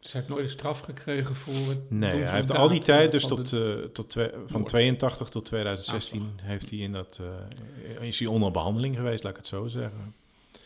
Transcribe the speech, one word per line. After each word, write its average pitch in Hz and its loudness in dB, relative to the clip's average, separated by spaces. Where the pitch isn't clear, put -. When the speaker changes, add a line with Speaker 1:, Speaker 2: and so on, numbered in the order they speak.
Speaker 1:
Dus - -14
hij 127 -4
heeft 135 -8
nooit 143 -2
een 135 -4
straf 147 -6
gekregen 139 -4
voor 135 -2
het 135 -4
Speaker 2:
Nee, 107 2
Speaker 1:
doen 87 2
Speaker 2:
hij 87 0
Speaker 1:
van 92 0
Speaker 2:
heeft 131 2
al 147 8
die 170 6
Speaker 1:
daad, - 4
eh, 147 10
Speaker 2:
tijd, 156 8
dus 135 4
Speaker 1:
van 131 0
Speaker 2:
tot, 127 -4
Speaker 1:
de 113 0
Speaker 2:
eh, - -8
tot - -10
twe-, 117 0
van 110 -4
Speaker 1:
moord. - -2
Speaker 2:
tweeëntachtig 123 4
tot 113 -6
tweeduizend 104 -2
zestien 110 -4
Speaker 1:
Aanslag. 98 -8
Speaker 2:
heeft 101 -4
hij 104 -6
in 101 -4
dat, 95 -8
eh, 120 -6
is 113 -4
hij 117 0
onder 107 6
behandeling 107 0
geweest, 117 -2
laat 98 -4
ik - -14
het - -18
zo 104 -4
zeggen. 107 -8